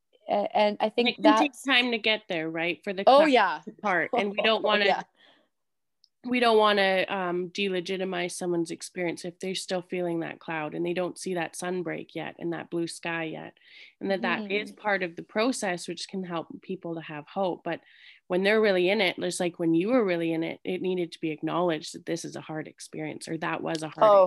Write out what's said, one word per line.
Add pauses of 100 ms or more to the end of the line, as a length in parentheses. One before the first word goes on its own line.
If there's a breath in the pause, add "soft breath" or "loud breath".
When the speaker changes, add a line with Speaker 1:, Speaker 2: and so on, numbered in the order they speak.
(300)
Speaker 1:
a-,
and
I
think
Speaker 2:
It
can
take
Speaker 1:
that's
Speaker 2:
time
to
get
there,
right?
For
the
Speaker 1:
Oh,
Speaker 2:
cloud
Speaker 1:
yeah.
Speaker 2:
to
part.
And
we
Speaker 1:
<laughs>
Speaker 2:
don't
Speaker 1:
Oh,
Speaker 2:
wanna,
Speaker 1:
yeah. (1200 soft breath)
Speaker 2:
we
don't
wanna,
um,
delegitimize
someone's
experience
if
they're
still
feeling
that
cloud
and
they
don't
see
that
sun
break
yet
and
that
blue
sky
yet. (440 loud breath)
And
that
that
is
Speaker 1:
Mm-hmm.
Speaker 2:
part
of
the
process,
which
can
help (140)
people
to
have
hope.
But (500 loud breath)
when
they're
really
in
it,
just
like
when
you
were
really
in
it,
it
needed
to
be
acknowledged
that
this
is
a
hard
experience,
or
that
was
a
hard
Speaker 1:
Oh,